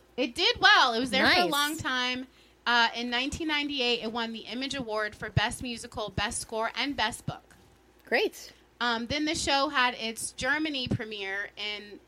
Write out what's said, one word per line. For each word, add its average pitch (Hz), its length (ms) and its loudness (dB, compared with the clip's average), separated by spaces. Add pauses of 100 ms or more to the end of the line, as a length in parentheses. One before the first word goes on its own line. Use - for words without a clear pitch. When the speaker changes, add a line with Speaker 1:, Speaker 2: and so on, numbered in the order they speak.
(180)
Speaker 1:
it 247 160 -2
did 415 260 2
well. 359 360 8
It 226 40 0
was 254 120 -2
there 262 160 4
for 349 120 6
a 349 40 4
Speaker 2:
Nice. 320 80 0
Speaker 1:
long 294 260 0
time. 254 480 -2 (400)
Uh, 233 300 6
in 240 160 -4
nineteen 269 360 -2
ninety-eight, 285 540 0
it 220 100 -4
won 226 220 -4
the 226 180 -12
Image 269 220 -4
Award 214 400 -4
for - 160 -10
Best 220 320 0
Musical, 240 480 -8
Best 208 320 -4
Score, 226 340 -2
and 269 200 -2
Best 233 320 -2
Book. - 160 -8 (640)
Speaker 2:
Great. - 460 0 (280)
Speaker 1:
Um, 233 260 0
then 294 180 -2
the 311 100 0
show 277 340 2
had 254 260 2
its 220 360 -6
Germany 277 560 -2
premiere 208 680 -4
in 208 500 -10